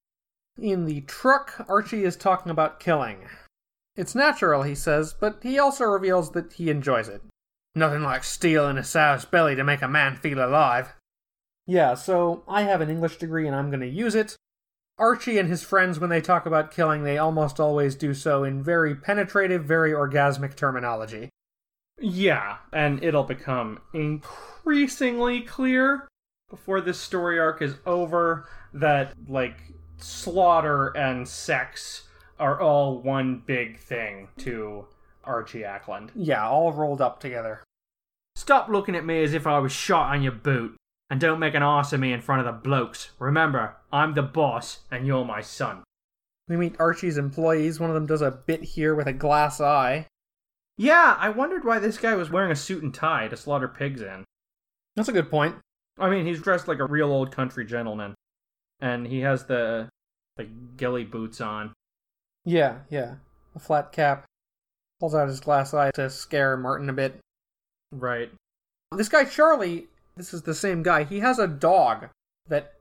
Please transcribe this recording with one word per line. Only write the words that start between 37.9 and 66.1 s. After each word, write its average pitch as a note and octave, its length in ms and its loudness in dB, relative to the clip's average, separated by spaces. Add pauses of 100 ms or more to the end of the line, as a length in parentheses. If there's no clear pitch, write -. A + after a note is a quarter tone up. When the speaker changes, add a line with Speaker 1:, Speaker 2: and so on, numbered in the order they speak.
Speaker 2:
"Stop - 340 2
looking G3+ 260 0
at D#3+ 100 -4
me D#3+ 180 0
as D3+ 100 0
if D#3+ 140 -2
I D3 100 4
was C3+ 140 0
shot C#3+ 420 2
on C#3+ 80 0
your C3+ 100 0
boot, A#2 460 -2 (320)
and C3+ 100 -2
don't D#3+ 200 2
make D#3 160 0
an C#3+ 80 2
arse C#3+ 300 2
of C#3 60 2
me B2+ 140 0
in A#2 80 -6
front C3 200 0
of A#2+ 40 0
the A2+ 160 -6
blokes. C3 560 -2
Remember, C3+ 600 0 (140)
I'm D3+ 220 2
the D3 80 0
boss, C3 600 -2 (100)
and B2+ 160 -6
you're C3 180 0
my G#2+ 160 -6
son." G#2+ 420 -8 (640)
Speaker 1:
We E3+ 100 -2
meet E3+ 220 -2
Archie's E3+ 380 0
employees. D#3 640 0
One E3 100 -2
of D#3+ 60 -2
them D#3 100 -2
does D#3 160 0
a C#3+ 80 2
bit D#3+ 320 -4
here D#3 320 0
with D3 140 -2
a C3+ 60 -2
glass D3 460 2
eye. C#3+ 460 2 (720)
Speaker 2:
Yeah, D4+ 400 6
I F#3+ 120 0
wondered C#4+ 360 -2
why A3+ 140 2
this G#3+ 180 -2
guy A3+ 160 0
was F3 160 -2
wearing F#3 220 2
a D3+ 40 2
suit E3 280 -6
and C3+ 100 -4
tie D#3 360 -2
to A#2+ 60 -12
slaughter C#3 320 -4
pigs C#3 320 -6
in. F#2+ 240 -12 (720)
Speaker 1:
That's A3 140 -2
a B3 40 -2
good E3+ 180 2
point. D#3 240 2 (420)
Speaker 2:
I F#3+ 100 0
mean, F#3 200 2
he's E3+ 140 -4
dressed F3+ 260 0
like D#3+ 100 -2
a F#3 80 -2
real D3 260 2
old C3+ 200 0
country B2+ 340 -6
gentleman, G#2+ 480 -6 (640)
and B2 280 -4
he B2+ 140 -4
has C3 260 0
the, A2+ 420 -2 (460)
the - 80 -12
ghillie B2 600 -6
boots A2+ 380 -10
on. G#2+ 320 -8 (720)
Speaker 1:
Yeah, D3+ 340 2 (100)
yeah. C3 260 -6 (400)
A D#3 40 -16
flat D3 320 -2
cap. C#3+ 340 0 (760)
Pulls D#3 160 -2
out D3 120 2
his C3+ 140 -6
glass C#3 320 2
eye C#3+ 220 2
to C3+ 140 -2
scare C3+ 460 0